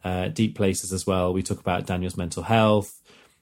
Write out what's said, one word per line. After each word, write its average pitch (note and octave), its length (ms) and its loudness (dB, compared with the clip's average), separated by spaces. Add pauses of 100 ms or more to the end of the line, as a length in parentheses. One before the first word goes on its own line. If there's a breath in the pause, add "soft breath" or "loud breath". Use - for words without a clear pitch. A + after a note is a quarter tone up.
uh, F#2 240 -2
deep A2 280 0
places F#2+ 360 0
as F#2 140 -4
well. F#2 260 2
We F#2+ 100 0
talk F#2+ 160 -4
about F#2+ 280 -2
Daniel's F2+ 320 -4
mental F2 240 -6
health. G#2+ 580 4 (420 soft breath)